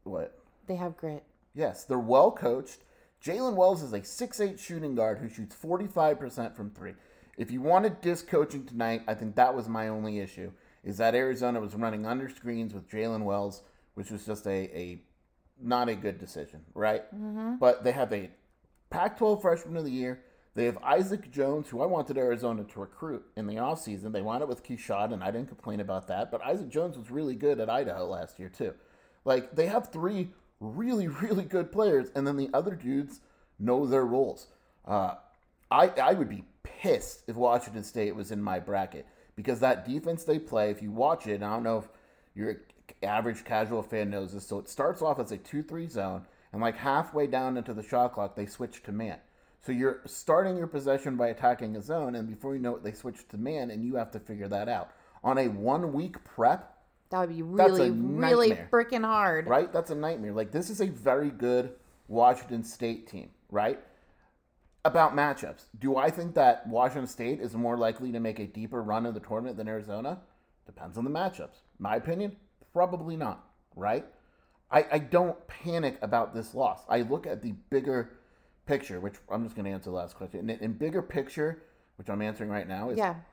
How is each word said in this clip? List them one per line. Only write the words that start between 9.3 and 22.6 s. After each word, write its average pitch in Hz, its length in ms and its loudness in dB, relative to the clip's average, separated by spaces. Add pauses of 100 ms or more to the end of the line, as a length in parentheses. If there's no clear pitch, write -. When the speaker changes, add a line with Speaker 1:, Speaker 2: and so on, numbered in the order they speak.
Speaker 1:
that 127 200 6
was 113 120 -4
my 113 220 -2
only 107 300 -4
issue, 92 320 -10 (320)
is 98 140 -8
that 113 180 4
Arizona 123 440 2
was 104 160 -6
running 107 300 -2
under 127 240 -4
screens 117 440 -6
with 95 160 -12
Jalen 110 340 -2
Wells, 101 400 -2 (320)
which 101 160 -10
was 101 140 -10
just 104 220 -6
a, 95 280 -2
a 90 260 -10 (600)
not 120 280 2
a 110 60 0
good 98 220 -4
decision, 78 440 -12 (120)
right? 107 300 0 (100)
Speaker 2:
Mm-hmm. 214 440 -6
Speaker 1:
But 123 260 6
they 247 80 4
have 123 220 0
a 98 160 -4 (600)
Pac-twelve 208 520 2
freshman 165 340 2
of 160 80 -2
the 139 80 -4
year. 127 320 -4 (320)
They 117 100 2
have 120 180 0
Isaac 190 480 2
Jones, 139 380 0
who 120 120 -4
I 156 40 2
wanted 151 320 0
Arizona 120 460 0